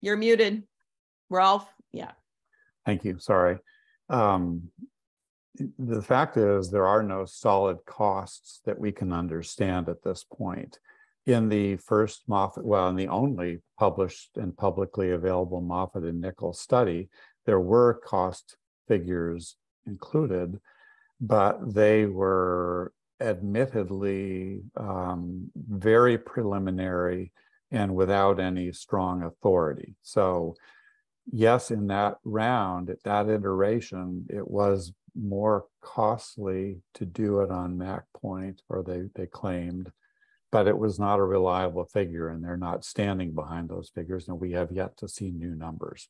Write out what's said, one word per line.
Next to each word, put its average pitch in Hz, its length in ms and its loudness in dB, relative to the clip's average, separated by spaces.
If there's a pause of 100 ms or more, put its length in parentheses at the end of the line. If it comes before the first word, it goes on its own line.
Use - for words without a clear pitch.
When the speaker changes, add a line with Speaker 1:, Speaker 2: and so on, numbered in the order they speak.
Speaker 1:
You're 202 160 0
muted, 220 460 4 (640)
Rolf. 190 380 4 (240)
Yeah. - 220 -12 (760)
Speaker 2:
Thank 101 180 -2
you. 90 140 -4
Sorry. 92 400 2 (500)
Um, 90 600 0 (880)
the 117 460 -4
fact 135 340 2
is 101 340 4
there 95 160 4
are 104 160 4
no 95 220 -4
solid 98 600 2
costs - 800 -4
that 104 140 -4
we 104 140 -2
can 92 200 -4
understand 85 760 -2
at 87 140 -8
this 92 200 -6
point. - 560 -10 (480)
In 117 240 4
the 101 260 2
first 107 520 0
Moffitt, 101 360 0
well, 98 240 2
in 90 80 0
the 92 120 -2
only 90 500 -2 (180)
published 95 600 0
and 92 200 -6
publicly 95 540 -2
available 90 500 -2
Moffitt 87 440 -6
and 85 180 -4
Nichols 87 380 -8
study, 95 500 0 (340)
there 101 160 4
were 117 420 6
cost - 540 -4 (300)
figures 85 680 -2 (280)
included, 98 760 -4 (600)
but 104 540 2
they 107 320 6
were 90 880 0 (260)
admittedly, 98 1400 -2 (140)
um, 90 800 -6
very 110 600 4
preliminary 92 1160 -2 (380)
and 101 240 -2
without 95 460 4
any 92 320 -2
strong 90 520 -2
authority. 82 760 0
So 90 540 0 (760)
yes, 117 400 4
in 104 180 -2
that 101 360 0
round, 104 640 0
at 92 140 -8
that 104 260 2
iteration, 98 1000 0
it 101 180 -6
was 98 460 0 (200)
more 104 520 0 (160)
costly 98 960 -4 (160)
to - 100 -8
do 101 360 0
it 95 100 0
on 90 260 -4
Mac 92 280 -8 (120)
Point, 95 540 -10
or 92 120 -4
they, 90 320 -6
they 92 120 -8
claimed, 90 680 -6 (580)
but 107 160 4
it 101 120 4
was 104 200 0
not 101 200 2
a 98 60 4
reliable 92 600 2
figure, 85 460 -4
and 82 120 -8
they're 87 140 -6
not 87 280 -6
standing 95 480 -2
behind 80 360 -6
those 87 260 -10
figures, 87 340 -8
and 87 120 -8
we 90 120 -4
have 87 200 -2
yet 92 240 -6
to 104 120 -12
see 98 220 -8
new 85 240 -8
numbers. 80 560 -12